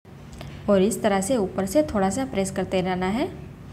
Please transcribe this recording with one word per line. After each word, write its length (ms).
और 120
इस 220
तरह 180
से 160
ऊपर 280
से 200
थोड़ा 240
सा 160
press 260
करते 300
रहना 260
है, 200